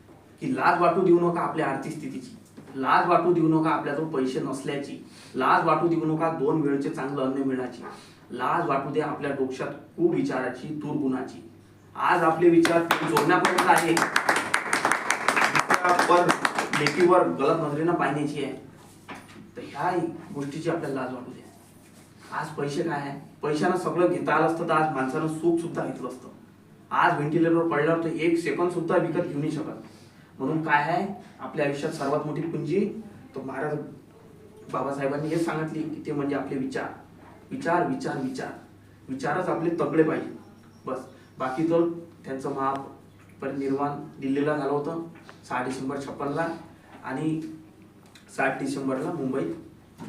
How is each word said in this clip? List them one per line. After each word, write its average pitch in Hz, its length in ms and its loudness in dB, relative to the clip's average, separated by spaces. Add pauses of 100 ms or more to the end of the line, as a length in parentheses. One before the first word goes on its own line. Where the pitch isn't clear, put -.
(400)
की 131 160 -4
लाज 175 260 4
वाटू 175 200 6
देऊ 170 180 8
नका 170 220 2
आपल्या 147 260 -2
आर्थिक - 300 -4
स्थितीची, 131 400 -10 (380)
लाज 160 340 2
वाटू 170 240 4
देऊ 160 140 4
नका 156 220 4
आपल्याजवळ 147 380 -2
पैसे 131 320 -2
नसल्याची, 139 640 -6 (300)
लाज 131 300 4
वाटू 160 220 4
देऊ 156 180 0
नका 156 260 0
दोन 147 300 2
वेळचे 139 280 0
चांगलं 139 320 -4
अन्न 135 220 0
मिळण्याची, 127 400 -4 (480)
लाज 131 380 0
वाटू 143 200 -2
दे 151 120 0
आपल्या 143 300 -4
डोक्यात 131 360 -4
कुविचाराची, - 1000 -2
दुर्गुणाची. 143 840 -4 (460)
आज 170 280 2
आपले 165 260 6
विचार 165 340 6
जोडण्यापर्यंत 160 840 2
आहे, 170 280 6
दुसऱ्या - 2250 2
पर 175 180 6 (520)
लेकीवर 170 480 6
गलत 156 320 2
नजरेनं 156 340 0
पाहण्याची 143 500 -2
आहे, 127 100 -6 (1040)
तर - 60 -10
ह्या 151 340 -2 (380)
गोष्टीची 143 340 -6
आपल्याला 135 320 -2
लाज 127 120 -6
वाटू 127 180 -12
द्या. - 100 -16 (960)
आज 156 100 -4
पैसे 143 360 -4
काय - 80 -2
आहे? 143 500 -6
पैशानं 156 360 2
सगळं 165 300 2
घेता 156 260 0
आलं 160 120 4
असतं 165 180 0
तर 160 100 2
आज 156 220 2
माणसानं 156 320 0
सुख 165 300 2
सुद्धा 160 280 -4
घेतलं 131 220 -8
असतं. 123 200 -14 (640)
आज - 240 4
व्हेंटिलेटरवर 165 520 2
पडल्यावर 160 360 2
तर 160 60 -2
एक 165 320 2
सेकंद 180 300 0
सुद्धा 170 260 0
विकत 160 220 2
घेऊ 143 200 -2
नाही 156 120 -2
शकत. - 320 -6 (560)
म्हणून 156 240 0
काय 160 100 0
आहे 165 340 2 (320)
आपल्या 156 260 -4
आयुष्यात 143 260 -2
सर्वात 143 360 -2
मोठी 151 140 -4
पुंजी, 185 600 -2 (340)
तो 127 60 -8
महाराज 135 360 -6 (960)
बाबासाहेबांनी 139 540 -2
हे 160 80 0
सांगितली 156 480 -2
की - 220 -8
ते 151 60 -4
म्हणजे 139 240 0
आपले 135 220 -4
विचार, - 300 -4 (640)
विचार, 165 360 0
विचार, 139 300 -4
विचार, - 340 -6 (580)
विचारच 160 400 -2
आपले 165 200 0
तगडे 160 340 4
पाहिजे - 280 -2 (540)
बस. 131 120 -6 (420)
बाकी 135 240 -2
तर 170 260 4 (360)
त्यांचं 135 300 -6
महापरिनिर्वाण 135 1600 -4
दिल्लीला 143 380 0
झालं 135 140 -2
होतं 165 320 -2 (460)
सहा 127 140 -2
डिसेंबर 131 380 -6
छप्पनला 147 460 -4 (560)
आणि 151 380 -2 (960)
सात 131 220 0
डिसेंबरला 135 520 -2
मुंबईत 131 420 -2 (560)